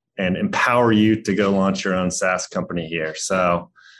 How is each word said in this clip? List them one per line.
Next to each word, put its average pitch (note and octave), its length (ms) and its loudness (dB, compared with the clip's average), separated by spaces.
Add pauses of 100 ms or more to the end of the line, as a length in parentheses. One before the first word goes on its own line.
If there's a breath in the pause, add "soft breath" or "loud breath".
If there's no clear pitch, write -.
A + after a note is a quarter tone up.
(200)
and F#2 180 0
empower A#2+ 540 2
you G#2+ 320 4
to G2+ 100 -2
go G2 180 2
launch F#2+ 340 0
your F#2+ 100 0
own F2+ 160 0
SaaS F#2 340 -2
company F2 420 -6
here. D#2+ 280 -6
So F2+ 560 0 (280 soft breath)